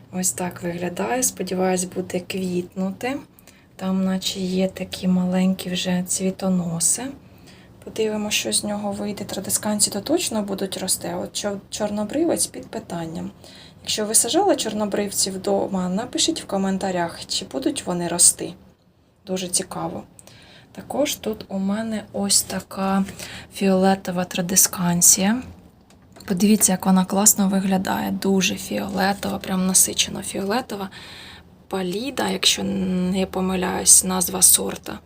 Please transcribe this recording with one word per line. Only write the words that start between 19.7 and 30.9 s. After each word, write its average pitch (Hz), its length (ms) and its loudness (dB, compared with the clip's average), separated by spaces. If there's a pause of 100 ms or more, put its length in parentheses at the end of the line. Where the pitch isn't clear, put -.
Також 269 440 -4
тут - 320 -8
у 196 120 -6
мене 214 440 -2 (100)
ось 196 280 2
така 190 640 0 (480)
фіолетова 190 720 4
традисканція. 185 1160 4 (840)
Подивіться, 202 460 6
як 185 140 0
вона 185 200 6
класно 196 440 4
виглядає. 196 600 2
Дуже 190 440 2
фіолетова, 202 840 -2
прям 185 300 -2
насичено - 540 2
фіолетова. 202 680 -4 (800)